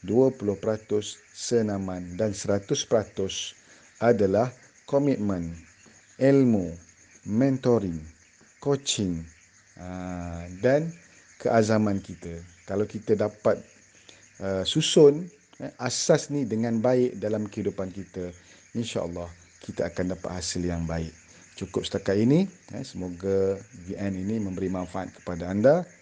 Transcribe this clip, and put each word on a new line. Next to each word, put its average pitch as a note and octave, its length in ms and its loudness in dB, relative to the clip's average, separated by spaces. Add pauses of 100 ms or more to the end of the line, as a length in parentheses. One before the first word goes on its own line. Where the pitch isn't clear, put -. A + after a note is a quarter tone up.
dua B2 240 6
puluh G2+ 240 -4
peratus G#2+ 640 -4 (160)
senaman F#2+ 800 -2
dan G#2+ 160 0
seratus G2+ 560 -2
peratus - 720 -2 (400)
adalah A2 560 4 (320)
komitmen, G#2 640 0 (720)
ilmu, B2 480 4 (560)
mentoring, A#2 720 2 (640)
coaching, A2+ 580 -2 (560)
ah, F2 720 -10 (160)
dan D3+ 260 4 (540)
keazaman G#2+ 580 4
kita. E2+ 400 -12 (240)
Kalau G2+ 240 -2
kita A2 240 -4
dapat, G#2 480 0 (800)
ah, F#2+ 240 -2
susun, D#3+ 640 6 (320)
eh, C3+ 160 -10
asas C#3+ 560 0
ni C#3+ 160 -2
dengan A2+ 320 0
baik B2 400 2
dalam G#2+ 240 -2
kehidupan G2 480 -6
kita, F2+ 400 -10 (400)
insya-Allah F2 560 -6 (320)
kita - 320 -6
akan F2+ 240 -4
dapat - 160 -10
hasil F2+ 320 -6
yang E2+ 240 -2
baik. E2 240 -6 (480)
Cukup G2+ 240 -6
setakat G2+ 320 -2
ini, D3 320 4 (240)
eh, B2+ 160 -10
semoga F#2+ 720 -2 (240)
V F#2 160 -10
N G2 160 -2
ini G#2 240 -4
memberi F#2 320 -4
manfaat F2+ 400 -6
kepada F2 400 -8
anda. C#3 320 6 (180)